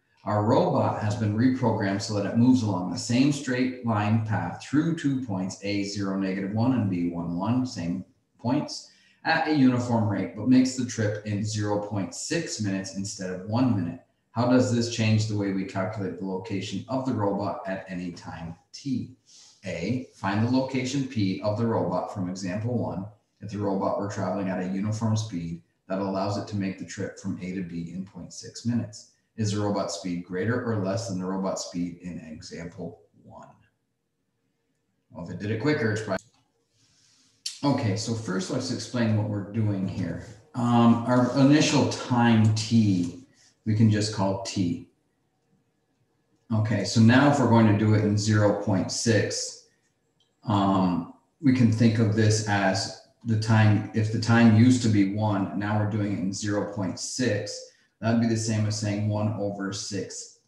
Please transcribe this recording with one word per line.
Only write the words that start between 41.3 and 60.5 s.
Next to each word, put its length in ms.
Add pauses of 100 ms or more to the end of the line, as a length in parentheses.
initial 480
time 640
t, 720 (420)
we 100
can 140
just 240
call 300
t. 460 (1600)
Okay, 300
so 160
now 320
if 80
we're 80
going 240
to 60
do 160
it 100
in 140
zero 440
point 300
six, 760 (760)
um, 720 (280)
we 120
can 180
think 280
of 140
this 360
as 540 (200)
the 160
time, 540
if 180
the 80
time 380
used 240
to 80
be 240
one, 440
now 220
we're 100
doing 240
it 60
in 140
zero 400
point 260
six, 680 (320)
that'd 220
be 60
the 100
same 280
as 140
saying 300
one 280
over 360
six 760